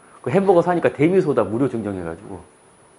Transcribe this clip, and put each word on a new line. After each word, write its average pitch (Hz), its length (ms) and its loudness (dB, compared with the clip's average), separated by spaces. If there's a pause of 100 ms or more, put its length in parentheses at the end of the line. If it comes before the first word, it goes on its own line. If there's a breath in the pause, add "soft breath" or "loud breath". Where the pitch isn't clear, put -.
(220 soft breath)
그 - 80 -6
햄버거 185 320 4
사니까 165 300 0
데미소다 151 520 2
무료 120 240 -2
증정해가지고. 98 720 -8 (580)